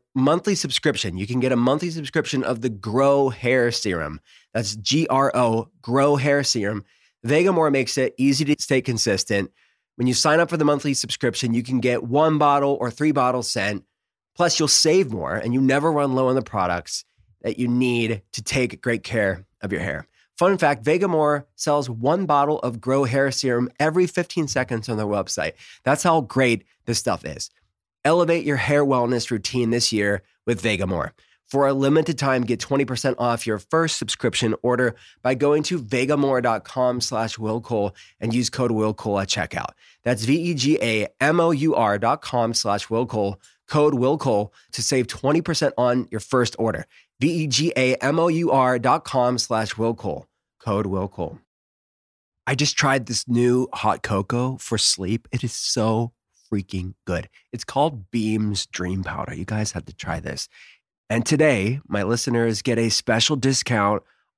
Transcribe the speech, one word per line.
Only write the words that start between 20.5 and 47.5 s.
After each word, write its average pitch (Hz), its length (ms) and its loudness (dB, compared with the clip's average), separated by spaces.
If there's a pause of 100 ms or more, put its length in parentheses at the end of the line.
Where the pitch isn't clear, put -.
fact, 143 260 0
Vegamore 151 600 0 (100)
sells 147 340 -2
one 131 360 0
bottle 147 340 2
of 117 220 -6
Grow 135 240 2
Hair 135 260 2
Serum 123 380 0 (100)
every 156 260 2
fifteen 170 440 -2
seconds 123 400 -4
on 110 80 -2
their 107 80 -2
website. 95 480 -2 (300)
That's 139 200 2
how 165 180 4
great 120 440 0 (200)
this 117 140 -2
stuff 98 240 -2
is. - 260 -10 (540)
Elevate 170 420 4
your 143 120 0
hair 143 280 2
wellness 123 460 0
routine 117 380 -2
this 120 240 0
year 101 300 0 (220)
with 117 160 -2
Vegamore. 92 500 -2 (340)
For 139 220 2
a 139 60 4
limited 143 440 2
time, 131 240 0
get 117 180 -2
twenty 139 240 0
percent 127 340 -2
off 117 300 -2
your 107 120 -2
first 160 380 -2
subscription 113 640 -2
order 123 340 0 (260)
by 131 140 0
going 147 280 2
to 175 160 -4
vegamore 131 640 0
dot 113 240 0
com 123 340 -2
slash 113 400 -4
will 110 220 -4
cole 104 340 -2 (240)
and 113 140 -4
use 120 160 0
code 123 220 0
will 110 220 0
cole 101 260 -4
at 95 100 -2
checkout. - 400 -6 (340)
That's 113 220 -2
V 131 100 2
E 170 200 0
G 139 260 2
A 110 260 0 (140)
M 156 180 2
O 170 120 4
U 151 240 0
R 104 240 2
dot 117 220 0
com 117 320 -2
slash 104 360 -2
will 117 160 -2
cole, 101 340 -4 (280)
code 147 260 4
will 131 240 2
cole, 107 360 0 (200)
to - 80 -6
save 127 260 0
twenty 147 320 0
percent 160 380 0
on 123 340 2
your 110 80 -4
first 123 400 0
order. 113 280 -2 (320)
V 131 80 2 (160)
E 156 40 -2
G 139 300 0